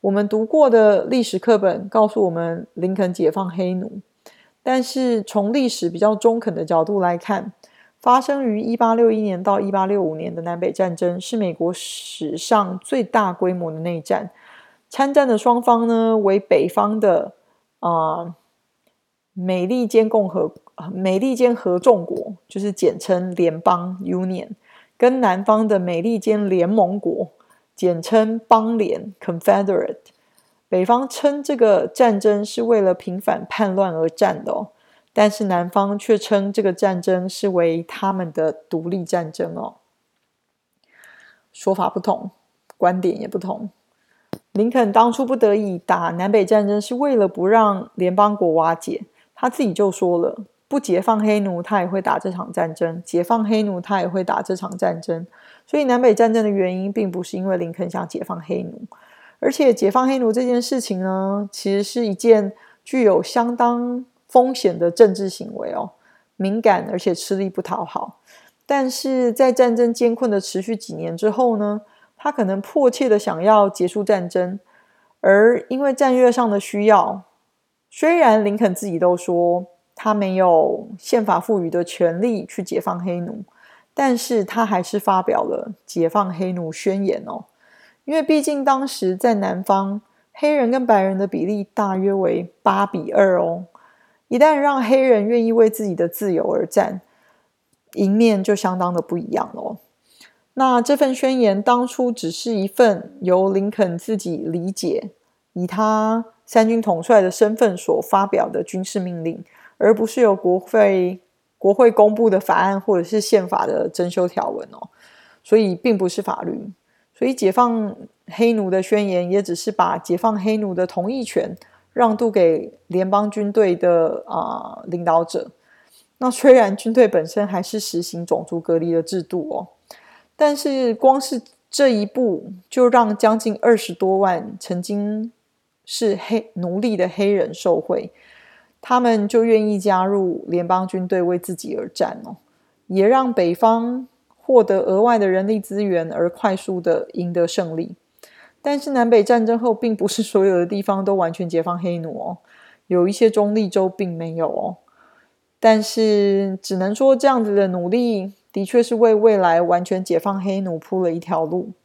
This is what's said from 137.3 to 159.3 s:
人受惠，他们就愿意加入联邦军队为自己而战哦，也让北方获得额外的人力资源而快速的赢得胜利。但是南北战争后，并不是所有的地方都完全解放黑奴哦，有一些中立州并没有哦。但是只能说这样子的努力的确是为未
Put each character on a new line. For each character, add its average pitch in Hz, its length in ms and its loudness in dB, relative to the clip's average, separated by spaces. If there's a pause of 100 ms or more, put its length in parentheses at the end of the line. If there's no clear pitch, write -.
人 196 220 0
受 170 260 0
惠， - 320 -6 (680)
他 247 180 2
们 226 280 2
就 226 160 2
愿 220 220 4
意 214 140 0
加 185 240 2
入 190 440 0
联 175 200 -2
邦 185 200 0
军 185 200 -6
队 185 140 0
为 175 160 0
自 175 160 -8
己 160 220 -10
而 - 120 -8
战 - 380 -4
哦， - 120 -16 (500)
也 190 200 2
让 262 240 2
北 175 220 2
方 233 540 0 (380)
获 254 160 6
得 196 180 2
额 190 220 0
外 233 160 4
的 208 100 2
人 190 200 0
力 220 120 0
资 202 240 -6
源 170 280 -2
而 170 180 0
快 190 240 -2
速 190 280 -6
的 170 320 -2
赢 180 180 -4
得 170 160 0
胜 165 300 -4
利。 175 180 -8 (640)
但 285 180 -2
是 285 120 -8
南 240 180 2
北 226 140 6
战 226 220 2
争 233 140 2
后， 233 140 0
并 226 220 -2
不 196 120 -2
是 220 160 -2
所 196 220 2
有 190 120 4
的 175 80 2
地 196 160 -4
方 196 220 -2
都 196 120 0
完 170 160 0
全 175 160 -8
解 165 140 0
放 175 180 -4
黑 175 180 -4
奴 160 200 -10
哦， - 200 -10 (500)
有 180 200 4
一 196 40 0
些 226 180 4
中 208 240 0
立 214 160 0
州 190 200 2
并 185 220 -6
没 165 240 -8
有 160 120 -2
哦。 - 300 -6 (840)
但 220 200 6
是 202 800 0
只 - 140 -6
能 185 180 -2
说 269 220 4
这 269 100 -2
样 262 180 2
子 208 120 -2
的 196 140 2
努 180 180 -4
力 208 460 -2 (180)
的 196 140 -4
确 240 180 2
是 233 120 -2
为 226 200 6
未 214 220 6